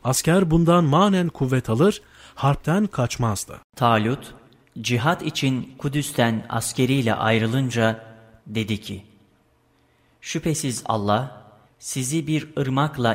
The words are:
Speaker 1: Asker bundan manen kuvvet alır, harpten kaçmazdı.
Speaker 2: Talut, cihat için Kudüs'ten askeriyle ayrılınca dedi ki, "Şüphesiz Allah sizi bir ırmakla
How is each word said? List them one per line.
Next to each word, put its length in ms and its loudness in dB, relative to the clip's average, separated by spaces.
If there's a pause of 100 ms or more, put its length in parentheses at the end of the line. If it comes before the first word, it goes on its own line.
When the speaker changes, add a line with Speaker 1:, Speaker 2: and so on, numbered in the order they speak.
Speaker 1:
Asker 460 2
bundan 340 4
manen 440 4
kuvvet 420 0
alır, 320 2 (320)
harpten 520 0
kaçmazdı. 720 -2 (180)
Speaker 2:
Talut, 580 2 (460)
cihat 420 0
için 560 -4
Kudüs'ten 720 -2
askeriyle 640 0
ayrılınca 920 0 (420)
dedi 340 -4
ki, 240 -14 (1160)
"Şüphesiz 680 -4
Allah 600 -2 (320)
sizi 480 -4
bir 220 -2 (100)
ırmakla 560 0